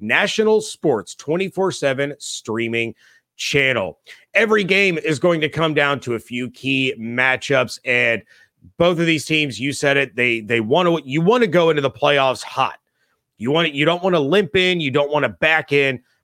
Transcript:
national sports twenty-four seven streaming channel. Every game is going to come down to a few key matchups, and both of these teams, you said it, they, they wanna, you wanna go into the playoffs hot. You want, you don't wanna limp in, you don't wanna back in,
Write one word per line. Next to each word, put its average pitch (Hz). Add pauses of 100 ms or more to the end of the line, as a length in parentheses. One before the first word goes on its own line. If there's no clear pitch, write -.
national 202
sports 147
twenty-four 180
seven 139
streaming 117 (440)
channel. 127 (340)
Every 214
game 190
is 151
going 170
to 156
come 156
down 143
to 120
a 107
few 123
key 131
matchups, 127
and 123 (560)
both 170
of 170
these 160
teams, 147
you 139
said 139
it, 135
they, 120
they 117
wanna, 165
you 139
wanna 226
go 165
into 151
the 135
playoffs 135
hot. - (580)
You 117
want, 160
you 139
don't 175
wanna 180
limp 170
in, 185
you 135
don't 143
wanna 143
back 156
in, 139 (220)